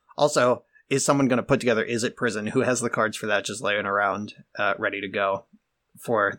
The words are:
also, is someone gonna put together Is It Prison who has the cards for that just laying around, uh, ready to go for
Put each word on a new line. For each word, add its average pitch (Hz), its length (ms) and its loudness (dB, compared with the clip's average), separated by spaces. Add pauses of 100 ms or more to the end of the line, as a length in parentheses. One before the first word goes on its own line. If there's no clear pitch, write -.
(140)
also, 127 500 2 (260)
is 135 120 2
someone 139 260 4
gonna 123 140 2
put 135 180 2
together 113 220 2
Is 117 220 -2
It 117 140 -4
Prison 107 300 -4
who 127 120 0
has 120 220 0
the 113 80 -2
cards 110 260 -2
for 110 120 -8
that 101 180 0
just 101 160 -8
laying 104 240 0
around, 101 480 -2 (240)
uh, 101 200 0
ready 101 220 -4
to 101 80 -6
go 98 380 -2 (520)
for 104 400 0